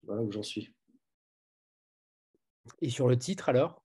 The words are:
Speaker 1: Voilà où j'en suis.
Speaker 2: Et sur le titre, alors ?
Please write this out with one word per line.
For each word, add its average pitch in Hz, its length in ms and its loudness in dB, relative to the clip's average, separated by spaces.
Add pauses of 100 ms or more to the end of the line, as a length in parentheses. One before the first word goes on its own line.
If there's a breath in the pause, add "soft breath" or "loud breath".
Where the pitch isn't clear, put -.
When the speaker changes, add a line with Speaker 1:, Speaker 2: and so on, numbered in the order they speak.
Speaker 1:
Voilà 104 180 -4
où 107 100 -2
j'en 104 120 -6
suis. - 280 -8 (2000)
Speaker 2:
Et 139 100 -2
sur 127 160 2
le 123 100 6
titre, 180 320 -2
alors ? 139 360 2